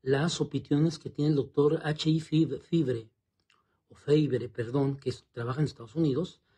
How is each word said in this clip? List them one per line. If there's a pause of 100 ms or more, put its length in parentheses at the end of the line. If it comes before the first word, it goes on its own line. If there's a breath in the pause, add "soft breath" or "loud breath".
las
opiniones
que
tiene
el
doctor
H
I
Fib-,
Fibre, (800)
o
Feibre,
perdón,
que
es,
trabaja
en
Estados
Unidos, (160)